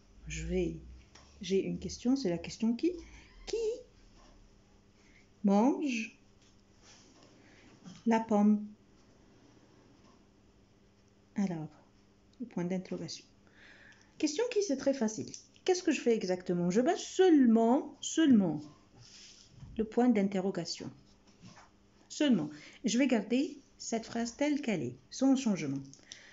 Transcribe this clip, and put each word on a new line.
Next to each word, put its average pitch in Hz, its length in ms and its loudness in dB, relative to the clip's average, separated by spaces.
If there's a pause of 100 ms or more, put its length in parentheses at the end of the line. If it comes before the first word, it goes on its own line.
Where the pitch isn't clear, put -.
(280)
je - 180 -10
vais, 170 320 -2 (640)
j'ai 190 200 0
une 175 160 -4
question, 240 380 -2
c'est 269 140 -2
la 170 80 -2
question 196 360 -2
qui. 320 180 -2 (540)
Qui - 100 -6 (1900)
mange 233 720 0 (1900)
la 226 120 4
pomme ? 208 480 2 (2750)
Alors, 170 320 -4 (720)
le 247 60 -10
point 180 180 -6
d'interrogation. 180 600 -8 (960)
Question 320 320 0
qui, 415 120 0
c'est 285 140 0
très 277 180 0
facile. 214 360 -4 (340)
Qu'est-ce 359 180 0
que 320 100 0
je - 80 -2
fais 233 140 2
exactement ? 180 560 -2
Je 196 100 2
bats 311 160 2
seulement, 254 1040 4
seulement 208 600 4 (1160)
le 220 80 0
point 240 240 0
d'interrogation. 196 840 0 (1160)
Seulement. 233 400 2 (360)
Je 220 140 0
vais 285 100 4
garder 240 500 -2 (180)
cette - 300 -8
phrase 233 300 -6
telle 285 260 0
qu'elle 196 200 -2
est, 127 140 -8 (140)
sans 269 260 2
changement. 156 440 -2 (520)